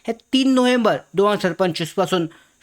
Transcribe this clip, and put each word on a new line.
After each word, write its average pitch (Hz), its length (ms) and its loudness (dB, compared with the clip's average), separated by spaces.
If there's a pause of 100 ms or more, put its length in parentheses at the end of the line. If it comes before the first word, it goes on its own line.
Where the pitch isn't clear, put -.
हे 240 40 -6 (220)
तीन 262 200 2
नोव्हेंबर 247 440 2 (160)
दोन 202 180 2
हजार 185 200 -2
पंचवीस 170 420 -4
पासून 180 340 -2 (360)